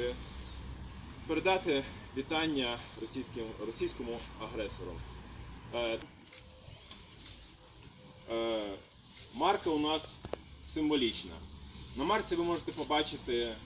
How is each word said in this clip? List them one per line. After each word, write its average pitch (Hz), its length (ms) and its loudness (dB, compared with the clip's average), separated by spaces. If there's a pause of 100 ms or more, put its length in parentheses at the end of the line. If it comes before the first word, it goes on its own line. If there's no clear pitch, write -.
(1300)
передати 160 560 6 (340)
вітання 135 640 2 (220)
російським, 117 440 -4 (200)
російському 117 540 -2 (200)
агресору. 98 520 -4 (840)
Е, 113 240 2 (2250)
е, 113 380 2 (640)
марка 175 360 6
у 156 100 6
нас 151 360 2 (480)
символічна. 131 720 4 (600)
На 127 80 2
марці 196 320 4
ви 170 80 4
можете 165 280 2
побачити, 131 840 2 (100)